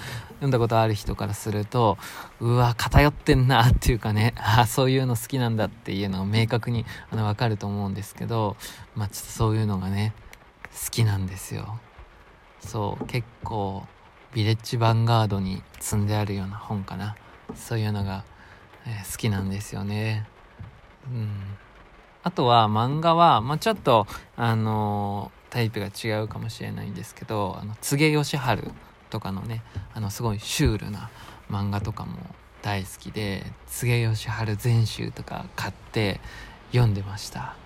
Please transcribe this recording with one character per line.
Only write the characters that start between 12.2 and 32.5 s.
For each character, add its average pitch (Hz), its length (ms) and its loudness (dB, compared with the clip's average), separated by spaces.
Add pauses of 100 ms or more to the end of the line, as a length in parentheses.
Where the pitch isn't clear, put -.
そ 101 400 -4
う、 - 60 -8
結 120 200 -4 (180)
構、 98 420 -4 (480)
ヴ 113 80 0
ィ - 20 4
レ 107 80 4
ッ 113 80 0
ジ - 160 -6
ヴ 117 40 -2
ァ 113 140 4
ン 113 100 4
ガ 113 200 4
ー 107 40 2
ド 98 120 0
に 95 220 -4 (160)
積 104 240 -2
ん 101 40 0
で 107 100 0
あ 107 80 0
る 104 100 -2
よ 98 100 -4
う 95 40 -6
な 101 80 -8
本 107 260 -6
か - 140 -10
な。 104 200 -8 (380)
そ - 220 -6
う - 20 0
い 107 80 0
う 104 60 -2
の 101 120 -2
が、 95 200 -6 (640)
え 107 180 -6
ー、 - 60 -10
好 - 80 -10
き 117 120 0
な 98 100 0
ん 95 100 -2
で 98 100 -4
す 101 140 -10
よ 101 100 -6
ね。 107 420 -2 (800)
う 131 40 -10
ん。 113 200 -4 (920)
あ 175 80 -2
と 147 140 0
は 117 220 8
漫 120 340 2
画 165 140 4
は、 165 260 8
ま 127 140 -2
あ、 151 40 -2
ち 226 120 0
ょ - 20 4
っ 214 40 -4
と、 113 300 4 (300)
あ 117 180 2
の 104 800 0 (160)
ー、 - 40 -18
タ 123 100 -2
イ 110 80 0
プ 110 100 -6
が 101 60 -4
違 107 360 -4
う 107 60 -4
か 104 100 -10
も 113 120 -8
し - 120 -12
れ 107 100 -8
な 104 100 -8
い 110 80 -8
ん - 40 -8
で - 80 -8
す - 120 -14
け - 100 -16
ど、 101 340 -2
あ 87 60 -10
の、 107 120 -8
柘 - 200 -2
植 156 140 6
義 147 280 2
治 - 0 - (720)
と 113 100 -6
か 98 140 -6
の 98 80 -6
ね、 113 220 -6 (320)
あ 117 60 -8
の、 98 100 -4
す 120 120 -8
ご 113 120 0
い 101 60 -4
シ - 240 0
ュ 117 100 4
ー 101 40 -2
ル 101 120 -8
な 113 180 -10 (420)
漫 101 200 -2
画 104 100 -2
と 113 120 -4
か - 120 -10
も - 140 -10 (420)